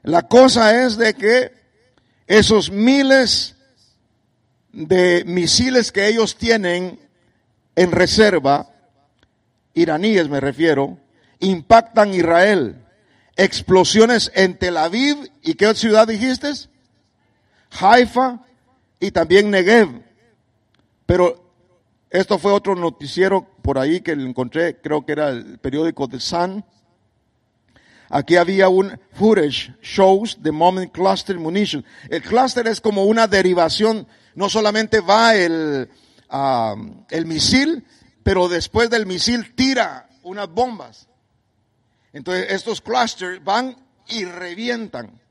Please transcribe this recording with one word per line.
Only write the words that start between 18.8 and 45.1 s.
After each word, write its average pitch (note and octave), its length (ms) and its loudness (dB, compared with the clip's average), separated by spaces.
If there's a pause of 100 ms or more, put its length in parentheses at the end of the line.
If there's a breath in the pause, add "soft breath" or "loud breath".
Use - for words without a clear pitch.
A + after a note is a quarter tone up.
y G3 120 -4
también F#3 380 4
Negev. F#3+ 540 2 (1000)
Pero F3 440 0 (600)
esto F#3 280 -2
fue G3 140 0
otro G3+ 240 0
noticiero F3+ 720 -4 (140)
por C#3 180 -4
ahí D#3+ 220 -2
que E3 140 -6
lo C3+ 120 -8
encontré, C3 540 -4
creo D3+ 240 -4
que D3+ 80 -6
era D3 160 -2
el A#2+ 280 -10
periódico C#3 520 -4
The B2+ 100 -14
Sun. F3+ 460 -6 (1400 soft breath)
Aquí C#3+ 260 -2
había F#3+ 320 2
un F#3 320 0 (140)
footage F3+ 680 0
shows G3 640 0
the D#3 80 -2
moment F3+ 400 -2
cluster F#3 480 -4
munition. E3 460 -4 (240 loud breath)
El D#3 120 -6
cluster A#3+ 460 -2
es A3 140 -4
como G3+ 240 0
una A3+ 220 2
derivación, F#3 760 0 (300 soft breath)
no G3 140 -4
solamente G#3+ 500 0
va A3 360 4
el, D#3+ 540 -2 (400 soft breath)
ah, B2 460 -2 (340)
el D#3+ 160 -6
misil, B3+ 600 -2 (360 soft breath)
pero F#3 280 0
después G#3+ 400 -2
del A3+ 160 -2
misil G#3+ 500 -6
tira A#3 540 -4 (140)
unas F#3+ 260 -12
bombas. F3 560 -8 (1080)
Entonces F3+ 380 -8
estos G3 320 -6
clusters F#3 600 -6
van A#3 340 -4 (300)
y A3+ 180 -8
revientan. F3+ 1040 -12